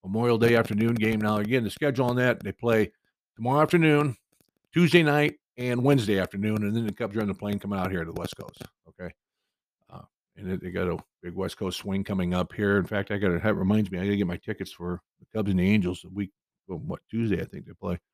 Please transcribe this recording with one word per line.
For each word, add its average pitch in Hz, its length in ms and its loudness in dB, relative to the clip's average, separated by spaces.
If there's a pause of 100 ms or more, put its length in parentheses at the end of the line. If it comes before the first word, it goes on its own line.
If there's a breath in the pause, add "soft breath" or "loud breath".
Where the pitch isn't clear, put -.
Memorial 113 340 2
Day 117 180 6
afternoon 113 400 2
game. 110 260 0
Now, 107 160 0
again, 113 260 0
the 101 60 -4
schedule 131 380 -2
on 123 100 0
that, 123 260 2
they 95 80 -6
play 110 400 2 (440)
tomorrow 127 260 0
afternoon, 151 560 4 (560)
Tuesday 170 280 6
night, 147 340 2 (220)
and 123 240 -2
Wednesday 113 380 4
afternoon, 104 440 -2
and 104 120 -2
then 117 100 -2
the 101 80 -4
Cubs 104 220 -6
are 110 60 0
on 104 60 -2
the 98 60 -2
plane 104 240 -6
coming 101 220 -6
out 92 120 -2
here 87 120 -4
to 82 80 -8
the - 80 -8
West - 160 -8
Coast, - 280 -18 (260)
okay? 90 240 -14 (760)
Uh, 90 120 -20 (360)
and 95 140 -10
they, 92 40 -4
they 90 160 -10
got 90 160 -4
a 87 100 -4 (240)
big 87 140 -12
West 92 220 -6
Coast 92 220 -6
swing 98 240 -4
coming 92 300 -2
up 90 200 -2
here. 101 240 2
In 90 80 2
fact, 101 260 -4
I 101 60 -2
gotta, 92 220 0
that 104 160 2
reminds 98 360 2
me, 90 80 -6
I 95 60 -2
gotta 101 120 0
get 98 100 0
my 87 100 -4
tickets 101 340 -10
for 87 300 -8 (180)
the - 60 -20 (100)
Cubs 104 160 -2
and 92 80 2
the 92 100 4
Angels 92 320 2
the 87 80 -20
week, 98 220 -8 (360)
well, 90 120 -10
what, - 300 -8
Tuesday, 107 320 0
I 87 40 -6
think - 200 -16
they - 80 -20
play. 90 260 -6 (140)